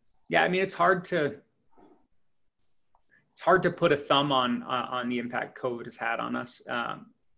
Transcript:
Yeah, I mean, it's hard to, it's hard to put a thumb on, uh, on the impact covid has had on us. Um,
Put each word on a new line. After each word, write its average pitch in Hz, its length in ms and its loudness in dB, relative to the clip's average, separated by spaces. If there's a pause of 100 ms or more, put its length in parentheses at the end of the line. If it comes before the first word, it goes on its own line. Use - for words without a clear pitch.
(280)
Yeah, 165 140 4
I 165 60 4
mean, 185 140 0
it's 190 120 -2
hard 180 320 2
to, 151 300 -2 (2000)
it's - 80 -20
hard 180 240 6
to 175 60 2
put 165 220 2
a 139 40 6
thumb 143 360 2
on, 120 300 2
uh, 123 280 -4
on 123 180 -4
the 123 100 -2
impact 117 420 -6
covid 120 240 -4
has 120 120 -14
had 117 220 -4
on 117 160 -4
us. 123 340 -10
Um, 120 380 -6 (300)